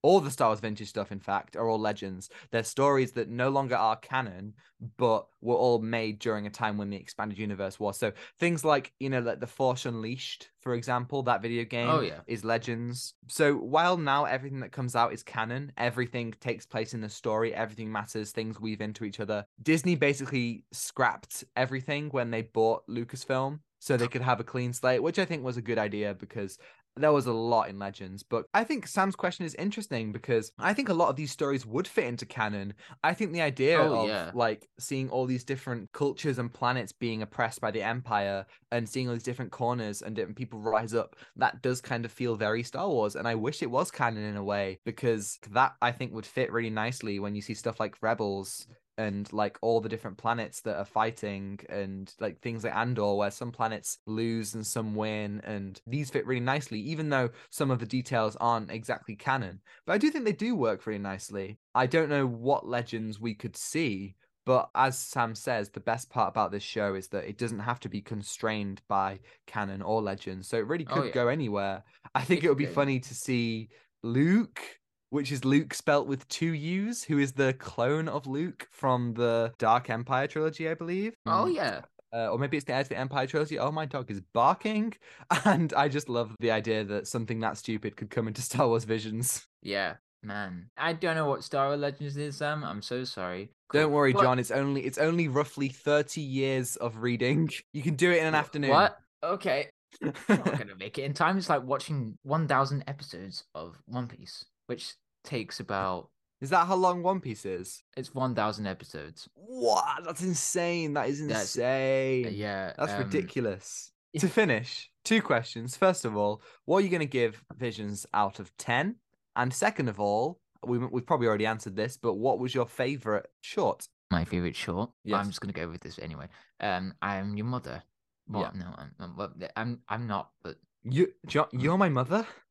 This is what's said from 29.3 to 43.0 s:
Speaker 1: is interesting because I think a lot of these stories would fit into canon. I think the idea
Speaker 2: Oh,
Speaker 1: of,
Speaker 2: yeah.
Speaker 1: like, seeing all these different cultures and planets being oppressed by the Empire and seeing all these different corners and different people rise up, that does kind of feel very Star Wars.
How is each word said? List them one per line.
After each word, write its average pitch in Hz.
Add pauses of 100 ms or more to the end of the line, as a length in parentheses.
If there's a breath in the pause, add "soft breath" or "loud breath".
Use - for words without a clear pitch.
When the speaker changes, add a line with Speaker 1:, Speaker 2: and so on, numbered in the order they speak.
Speaker 1:
is 156
interesting 147
because 110
I 185
think 240
a 190
lot 165
of -
these 147
stories 139
would 127
fit -
into 120
canon. 104 (320 loud breath)
I 165
think 190
the 170
idea 143
Speaker 2:
Oh, 135
Speaker 1:
of, 107
Speaker 2:
yeah. 90
Speaker 1:
like, 113 (120)
seeing 135
all 127
these 127
different 127
cultures 143
and 120
planets 123
being 113
oppressed 113
by 110
the 101
Empire 104 (280 soft breath)
and 117
seeing 127
all 120
these 117
different 123
corners 117
and 110
different 107
people 117
rise 110
up, 113 (220 loud breath)
that 123
does 127
kind 117
of 113
feel 120
very 107
Star 175
Wars. 110